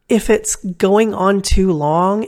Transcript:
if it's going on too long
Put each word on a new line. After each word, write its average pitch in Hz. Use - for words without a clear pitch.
if 226
it's 220
going 196
on 196
too 190
long 170